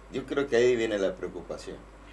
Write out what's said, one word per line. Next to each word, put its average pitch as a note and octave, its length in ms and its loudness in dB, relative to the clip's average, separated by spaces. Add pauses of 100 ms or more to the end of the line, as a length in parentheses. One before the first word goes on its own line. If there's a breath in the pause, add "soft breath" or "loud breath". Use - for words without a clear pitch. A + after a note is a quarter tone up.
(140)
Yo B2+ 120 -4
creo C#3 220 -2
que A#2 80 0
ahí B2 200 6
viene A2 240 0
la F#2 160 0
preocupación. E2 640 -10 (360 loud breath)